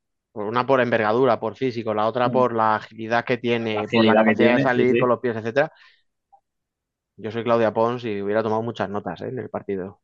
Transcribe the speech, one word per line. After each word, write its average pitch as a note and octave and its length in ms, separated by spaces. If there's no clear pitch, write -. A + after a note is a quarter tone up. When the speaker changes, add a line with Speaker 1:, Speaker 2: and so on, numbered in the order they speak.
Speaker 1:
por G#2 120
una A#2+ 220
por C3 140
envergadura, A2+ 580
por A2 180
físico, A2+ 380
la G#2+ 120
otra A#2+ 240
Speaker 2:
Mm. - 0
Speaker 1:
por B2 240
la A2 220
agilidad A2+ 480
que B2 140
tiene, A#2 360
Speaker 2:
La G#2 140
Speaker 1:
por A2+ 160
la A2 100
Speaker 2:
agilidad A2 100
que A2 100
Speaker 1:
capacidad A#2+ 180
de C3 60
Speaker 2:
tiene, C3+ 100
sí, B2 180
Speaker 1:
salir A#2+ 100
Speaker 2:
sí. - 20
Speaker 1:
con B2 100
los A#2 120
pies, A#2 160
etcétera. B2+ 340
Yo G#2 160
soy A2+ 140
Claudia A#2 280
Pons A#2 300
y G#2 180
hubiera G#2 220
tomado A2 200
muchas A2 260
notas, G2 320
¿eh? G#2 80
En B2+ 100
el G#2+ 100
partido. G2 540